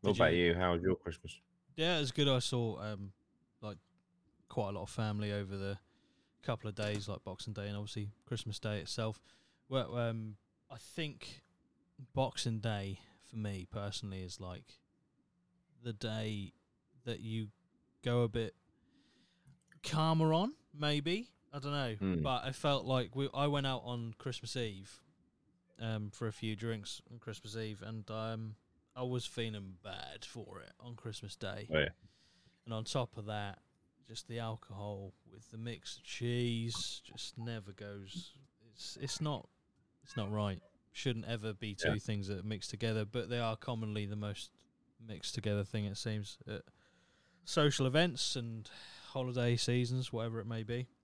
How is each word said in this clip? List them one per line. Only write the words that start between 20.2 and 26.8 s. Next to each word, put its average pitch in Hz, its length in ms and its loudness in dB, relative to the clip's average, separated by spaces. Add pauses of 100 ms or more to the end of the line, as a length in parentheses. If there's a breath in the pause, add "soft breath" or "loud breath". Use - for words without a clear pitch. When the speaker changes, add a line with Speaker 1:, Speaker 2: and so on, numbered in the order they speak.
Speaker 2:
on, 196 200 6 (200)
maybe. 147 580 2 (220)
I 143 60 -6
don't 139 140 -2
know. 131 260 2
Speaker 1:
Hmm. 95 240 4
Speaker 2:
But 131 220 2
I 135 80 -2
felt 139 320 2
like 127 320 2
we, 135 180 2
I 143 140 4
went 143 180 4
out 131 180 0
on 117 320 -4
Christmas - 400 -6
Eve, 101 440 -4 (800)
um, 110 320 -2
for 117 160 -4
a 104 40 -2
few 110 220 -2
drinks 110 560 -4